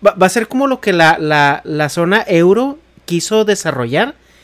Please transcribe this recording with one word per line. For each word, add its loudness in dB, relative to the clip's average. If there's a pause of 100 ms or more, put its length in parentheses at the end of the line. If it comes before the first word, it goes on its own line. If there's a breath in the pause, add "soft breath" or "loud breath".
va, 2
va 2
a 4
ser -2
como -2
lo -2
que -2
la, 4
la, 0
la -4
zona -2
euro 2 (280)
quiso -2
desarrollar, -2 (300 soft breath)